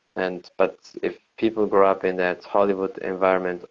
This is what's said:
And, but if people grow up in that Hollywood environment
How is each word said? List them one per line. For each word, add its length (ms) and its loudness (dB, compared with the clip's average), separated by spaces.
And, 420 -4
but 180 2
if 160 -4
people 280 0
grow 240 4
up 140 0
in 120 0
that 280 -2
Hollywood 540 0
environment 720 0